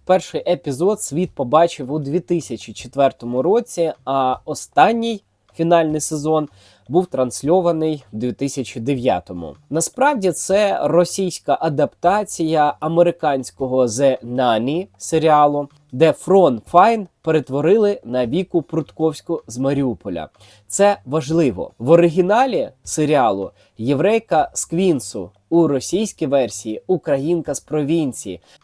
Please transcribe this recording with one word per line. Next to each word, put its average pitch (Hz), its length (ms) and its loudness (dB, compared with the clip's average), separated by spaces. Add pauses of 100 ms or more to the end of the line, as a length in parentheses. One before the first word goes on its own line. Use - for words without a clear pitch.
перший - 480 0
епізод 175 500 -2
світ 165 320 -4
побачив 143 580 0
у 156 60 -2
дві 147 220 -2
тисячі 139 520 -6
четвертому 127 680 -2
році, 170 500 0 (120)
а 131 400 0
останній 214 800 0 (320)
фінальний 165 460 2
сезон 151 480 -2 (400)
був 175 180 2
трансльований 156 1040 -2
в 117 40 -12
дві 120 160 -4
тисячі 135 480 -8
дев'ятому. 98 760 -2 (160)
Насправді 190 600 0
це 196 500 0
російська 170 800 0
адаптація 160 1200 0
американського 147 1040 0
"The 123 420 0
Nanny" 123 640 0 (120)
серіалу, 147 720 2 (240)
де 147 200 4
Фрон 165 540 4
Файн 208 420 4 (140)
перетворили 160 840 0
на 123 220 -2
Віку 170 360 -2
Прутковську 160 840 -4
з 117 120 -12
Маріуполя. 127 680 -4 (380)
Це 202 400 2
важливо. 135 720 -2
В 120 120 -2
оригіналі 175 800 4 (140)
серіалу 123 680 0 (280)
єврейка 156 760 0
з - 100 -8
Квінсу, 151 640 -2 (200)
у 165 160 4
російській 160 600 -2
версії 123 600 -2
українка 156 680 -2
з - 60 -8
провінції. 147 800 -4 (240)